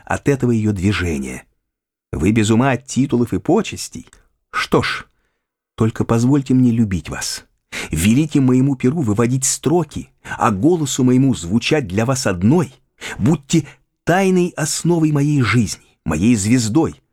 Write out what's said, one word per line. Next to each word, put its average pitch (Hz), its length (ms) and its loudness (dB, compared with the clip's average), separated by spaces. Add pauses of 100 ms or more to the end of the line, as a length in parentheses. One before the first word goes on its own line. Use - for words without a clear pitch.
от - 220 -6
этого 131 240 2
ее 107 200 0
движения. 85 720 -4 (680)
«Вы 104 200 0
без 110 180 2
ума 123 200 2
от 120 160 -4
титулов 120 480 -2
и 92 40 0
почестей? - 680 -4 (420)
Что - 320 -2
ж, - 240 -8 (680)
только 110 300 -2
позвольте 127 500 0
мне 127 160 4
любить 107 380 -2
вас. - 360 -10 (460)
Велите 117 500 2
моему 131 360 2
перу 131 240 -2
выводить 123 440 0
строки, 151 680 -4 (280)
а 117 140 0
голосу 139 500 0
моему 127 320 4
звучать 104 540 -2
для 101 180 -2
вас - 200 -2
одной. 110 460 0 (460)
Будьте 156 480 0 (380)
тайной 180 520 2
основой 160 540 0
моей 147 320 2
жизни, 107 420 0 (200)
моей 92 320 2
звездой. 110 680 0 (100)